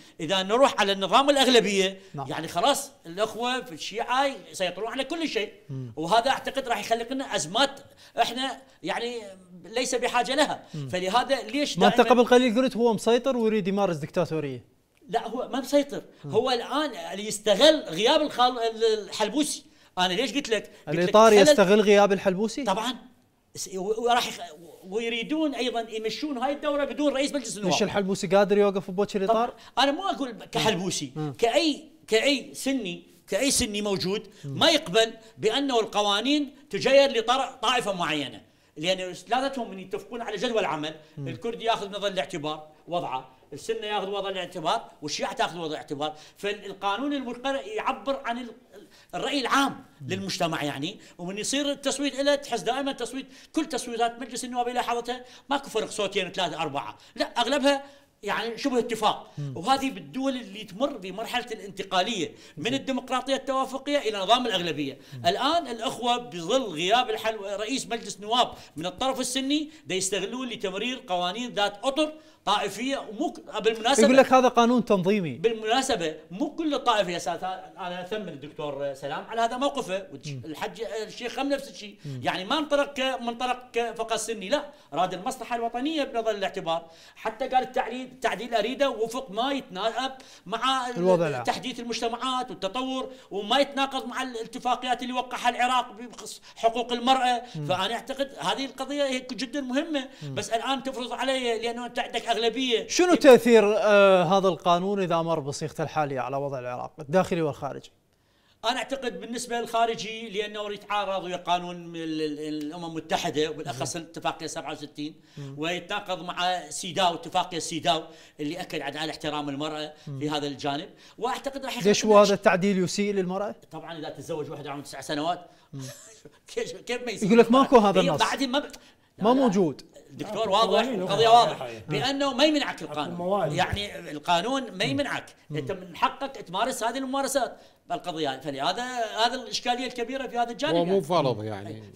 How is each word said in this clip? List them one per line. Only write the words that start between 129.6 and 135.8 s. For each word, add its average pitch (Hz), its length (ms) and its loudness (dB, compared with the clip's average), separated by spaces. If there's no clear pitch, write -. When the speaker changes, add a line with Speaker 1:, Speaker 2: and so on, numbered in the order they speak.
Speaker 1:
الدكتور 190 340 -4
Speaker 3:
لا، 185 60 0
Speaker 1:
واضح، 214 120 6
Speaker 3:
القوانين 226 380 2
Speaker 1:
القضية 202 260 4
Speaker 3:
واضحة 226 220 10
Speaker 1:
واضحة، 135 160 -6
Speaker 3:
الحقيقة. 113 220 -12
Speaker 1:
بأنه 269 460 0
ما 247 100 2
يمنعك 269 400 2
Speaker 3:
أكو 151 80 -8
Speaker 1:
القانون. 151 240 -4
Speaker 3:
مواد. 175 380 0
Speaker 1:
يعني 175 580 -4
القانون 175 500 0
ما 196 240 -4
Speaker 2:
مم. 254 60 0
Speaker 1:
يمنعك. 233 440 -4
Speaker 2:
مم. 151 80 -6
Speaker 1:
أنت 135 140 -6
من 180 240 -10